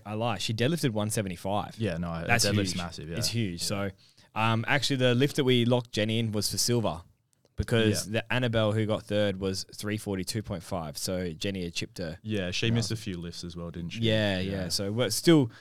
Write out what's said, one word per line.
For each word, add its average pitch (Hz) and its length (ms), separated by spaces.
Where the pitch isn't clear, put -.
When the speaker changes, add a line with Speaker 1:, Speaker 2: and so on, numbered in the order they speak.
Speaker 1:
I 104 100
lie. 110 220
She 117 160
deadlifted 135 360
one 107 200
seventy-five. 98 680
Speaker 2:
Yeah, 104 200
no, 87 140
her 82 160
Speaker 1:
That's 117 180
Speaker 2:
deadlift's 101 280
Speaker 1:
huge. - 20
Speaker 2:
massive, 82 340
yeah. 82 80
Speaker 1:
It's 117 120
huge. 98 320
Speaker 2:
Yeah. - 60
Speaker 1:
So, 101 220
um, 113 320
actually, 135 300
the 127 180
lift 135 220
that 139 80
we 127 180
locked 123 300
Jenny 110 260
in 110 140
was 104 180
for 101 60
silver 98 440
because 107 520
Speaker 2:
Yeah. 104 140
Speaker 1:
the - 120
Annabelle 113 400
who 110 120
got 101 180
third 101 360
was 95 340
three 104 240
forty-two 101 460
point 95 200
five. 80 340
So 92 340
Jenny 95 320
had 85 100
chipped - 260
her. 85 240
Speaker 2:
Yeah, 101 280
she - 160
Speaker 1:
Yeah. 117 60
Speaker 2:
missed 113 180
a 113 60
few 101 200
lifts 85 280
as 85 100
well, 85 160
didn't 85 200
she? 113 100
Speaker 1:
Yeah, 107 380
yeah. 95 120
Speaker 2:
Yeah. 95 160
Speaker 1:
So 98 240
we're 113 180
still 143 400